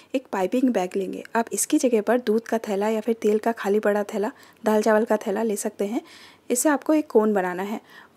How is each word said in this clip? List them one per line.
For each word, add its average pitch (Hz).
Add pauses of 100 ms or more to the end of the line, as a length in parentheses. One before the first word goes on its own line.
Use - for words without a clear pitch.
(140)
एक 269
पाइपिंग 220
बैग 185
लेंगे। 190 (140)
आप 233
इसकी 302
जगह 240
पर 226
दूध 226
का 226
थैला 208
या 220
फिर 226
तेल 214
का 226
खाली 208
पड़ा 208
थैला, 214 (340)
दाल 214
चावल 214
का 220
थैला 214
ले 214
सकते 208
हैं। 226 (500)
इससे -
आपको 302
एक 302
कोन 214
बनाना 180
है 202 (360)